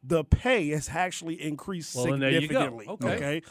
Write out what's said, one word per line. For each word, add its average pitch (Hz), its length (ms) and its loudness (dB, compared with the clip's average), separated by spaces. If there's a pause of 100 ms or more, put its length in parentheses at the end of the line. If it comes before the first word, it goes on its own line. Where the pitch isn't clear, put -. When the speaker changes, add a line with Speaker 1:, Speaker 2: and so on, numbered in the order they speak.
Speaker 1:
the 156 220 2
pay 208 460 4
has 147 240 -2
actually 165 480 -4
increased 151 520 -6
Speaker 2:
Well, 123 120 0
then 139 160 0
there 135 80 2
you - 180 2
go. - 140 2
Speaker 1:
significantly. 117 260 -4
Speaker 2:
Okay. 196 280 -2
Speaker 1:
Okay? 151 360 -2